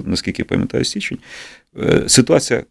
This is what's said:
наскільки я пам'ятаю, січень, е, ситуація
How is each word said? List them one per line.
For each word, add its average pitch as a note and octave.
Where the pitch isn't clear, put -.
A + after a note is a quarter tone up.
наскільки -
я -
пам'ятаю, -
січень, -
е, -
ситуація -